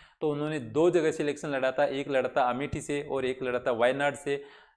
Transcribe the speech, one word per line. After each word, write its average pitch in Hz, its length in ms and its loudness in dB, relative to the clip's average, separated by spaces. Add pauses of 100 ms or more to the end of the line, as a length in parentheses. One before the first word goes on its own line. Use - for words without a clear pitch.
(200)
तो 156 100 0
उन्होंने 151 300 -2
दो 156 300 2
जगह 160 220 4
से 156 100 -2
इलेक्शन 147 260 -4
लड़ा 131 240 0
था, 143 120 2
एक 139 240 -2
लड़ा 127 200 2
था 139 140 2
अमेठी 131 380 -2
से 143 220 -2
और 135 220 -4
एक 127 180 -2
लड़ा 123 160 -2
था 127 120 -2
वायनाड 131 440 2
से, 143 300 -6 (320)